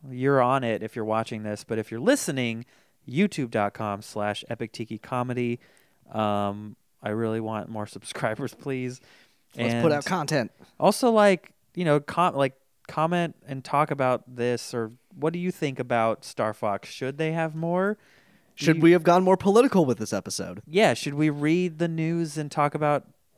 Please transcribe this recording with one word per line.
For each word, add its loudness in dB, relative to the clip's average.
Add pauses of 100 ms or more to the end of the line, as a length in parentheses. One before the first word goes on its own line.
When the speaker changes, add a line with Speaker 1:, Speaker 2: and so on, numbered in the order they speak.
(100)
Speaker 1:
You're 2
on 2
it -2
if -10
you're -4
watching -2
this, -6
but -4
if -8
you're -8
listening, 0 (420)
youtube 0
dot 0
com -4
slash -4
epic -8
tiki -10
comedy. -4 (500)
Um, -2 (260)
I -6
really -2
want -8
more -8
<laughs> -20
subscribers, -6
please. -8 (520)
Speaker 2:
Let's -2
put 4
out 2
Speaker 1:
And -6
Speaker 2:
content. -2 (300)
Speaker 1:
also, 4
like, 4 (220)
you -4
know, 4
com-, 0
like, 0 (340)
comment -2 (100)
and -10
talk 0
about 0 (140)
this, -2
or -4 (220)
what -4
do -6
you -2
think -4
about 0
Star -4
Fox? -4
Should -8
they -2
have -4
more? -2 (580)
Do -6
Speaker 2:
Should 4
Speaker 1:
you 2
Speaker 2:
we 10
have 6
gone 6
more 6
political 4
with 2
this -6
episode? -6
Speaker 1:
Yeah, 4
should -6
we 2
read 0
the 0
news -2
and -6
talk 0
about 0 (340)